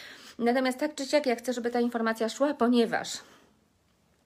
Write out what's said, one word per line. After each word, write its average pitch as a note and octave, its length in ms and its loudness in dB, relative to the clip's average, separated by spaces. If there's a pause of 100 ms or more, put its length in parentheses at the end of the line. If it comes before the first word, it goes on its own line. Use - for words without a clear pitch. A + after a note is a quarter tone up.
(400)
Natomiast B3+ 400 2
tak D4+ 160 -2
czy C#4 100 -8
siak D4 200 2
ja A#3+ 100 2
chcę, A#3+ 180 -4
żeby A#3+ 180 -4
ta A#3+ 80 0
informacja A3+ 500 0
szła, C#4 240 0
ponieważ, A#3 640 2 (1080)